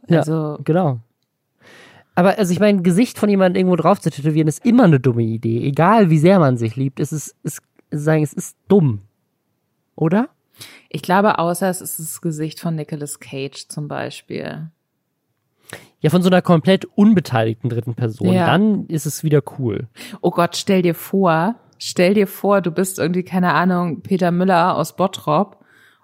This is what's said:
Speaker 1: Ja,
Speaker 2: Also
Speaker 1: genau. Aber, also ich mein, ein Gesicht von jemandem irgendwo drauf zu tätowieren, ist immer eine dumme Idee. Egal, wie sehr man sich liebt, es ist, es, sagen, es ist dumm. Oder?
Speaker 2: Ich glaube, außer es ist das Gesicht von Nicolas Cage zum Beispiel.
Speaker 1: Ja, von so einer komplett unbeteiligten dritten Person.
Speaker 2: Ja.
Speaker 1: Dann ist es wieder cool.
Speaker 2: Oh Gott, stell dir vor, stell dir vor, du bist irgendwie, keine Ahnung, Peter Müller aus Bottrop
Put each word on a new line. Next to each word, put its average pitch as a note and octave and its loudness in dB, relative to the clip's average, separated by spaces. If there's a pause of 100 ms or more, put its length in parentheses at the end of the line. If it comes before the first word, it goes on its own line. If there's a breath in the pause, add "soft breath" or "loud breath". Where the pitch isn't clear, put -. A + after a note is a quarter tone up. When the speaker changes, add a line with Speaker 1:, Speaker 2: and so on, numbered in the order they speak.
Speaker 1:
Ja, E3 4
Speaker 2:
Also D3+ -4
Speaker 1:
genau. D#3 0 (1160 soft breath)
Aber, F#3+ 2
also F3+ 0
ich E3+ -2
mein, G#3 4
ein F3 -2
Gesicht F#3 2
von G#3 0
jemandem F#3+ 2
irgendwo F3+ 2
drauf E3+ 2
zu D#3+ -2
tätowieren, D#3 0
ist - -4
immer A#3+ 6
eine D#3 6
dumme A#2 0
Idee. A2+ -2
Egal, F3 4
wie D#3+ 4
sehr F#3 6
man C3 4
sich A2+ -4
liebt, C3+ -4
es D3+ -4
ist, - -8
es, - -8 (300)
sagen, D#3 0
es D3 -4
ist - -10 (120)
dumm. C#3+ 2 (960)
Oder? G3 0 (600 loud breath)
Speaker 2:
Ich C#3 -10
glaube, G3 0
außer F3 -2
es F3+ -6
ist - -12
das - -14
Gesicht D#3 -6
von E3 -4
Nicolas D3 -10
Cage - -12
zum D3 -10
Beispiel. C3+ -10 (1300 loud breath)
Speaker 1:
Ja, D#3 -4
von F3 0
so F3+ 0
einer F3+ 2
komplett F3+ 0
unbeteiligten B2 0
dritten A#2 -6
Person. B2 -2
Speaker 2:
Ja. F3+ 2
Speaker 1:
Dann G3+ 0
ist D#3+ -6
es - -8
wieder D3 2 (160)
cool. A#2 -4 (340 loud breath)
Speaker 2:
Oh F3 0
Gott, E3+ -2
stell F#3+ 0
dir E3+ 0
vor, F#3 0 (220)
stell F#3 0
dir G3+ 2
vor, G3 0
du F3+ -4
bist F#3+ -4
irgendwie, F3 -2
keine F3+ 0
Ahnung, F3 0
Peter F3+ 0
Müller F3 2
aus - -4
Bottrop F3+ -2 (400 soft breath)